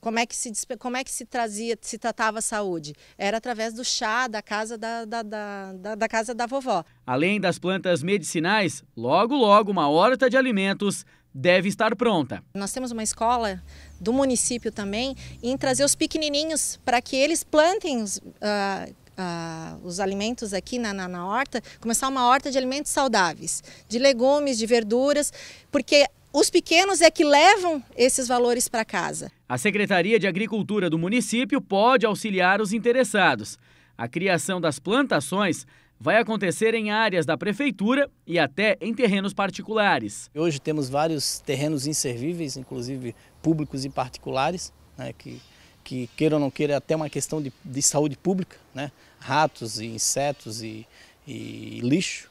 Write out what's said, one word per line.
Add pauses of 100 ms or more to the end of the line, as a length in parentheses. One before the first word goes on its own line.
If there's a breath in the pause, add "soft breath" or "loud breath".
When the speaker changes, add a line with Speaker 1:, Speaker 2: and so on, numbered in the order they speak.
Speaker 1:
Como
é
que
se
dispe-,
como
é
que
se
trazia,
se
tratava
a
saúde? (220 soft breath)
Era
através
do
chá
da
casa
da,
da,
da,
da,
da
casa
da
vovó. (240 soft breath)
Speaker 2:
Além
das
plantas
medicinais, (140)
logo,
logo
uma
horta
de
alimentos (280 soft breath)
deve
estar
pronta. (100)
Speaker 1:
Nós
temos
uma
escola (380 loud breath)
do
município
também (260 loud breath)
em
trazer
os
pequenininhos
para
que
eles
plantem
os, (200)
ah, (300)
ah,
os
alimentos
aqui
na,
na,
na
horta, (180 loud breath)
começar
uma
horta
de
alimentos
saudáveis, (260 loud breath)
de
legumes,
de
verduras, (380 loud breath)
porque (280)
os
pequenos
é
que
levam (140)
esses
valores
pra
casa. (160)
Speaker 2:
A
Secretaria
de
Agricultura
do
município
pode
auxiliar
os
interessados. (380 soft breath)
A
criação
das
plantações (340 soft breath)
vai
acontecer
em
áreas
da
prefeitura (160)
e
até
em
terrenos
particulares.
Speaker 3:
Hoje
temos
vários
terrenos
inservíveis,
inclusive (260 soft breath)
públicos
e
particulares, (240)
né,
que, (440 soft breath)
que
queira
ou
não
queira,
é
até
uma
questão
de, (100)
de
saúde
pública, (180)
né? (300 soft breath)
Ratos
e
insetos
e, (360 soft breath)
e
lixo.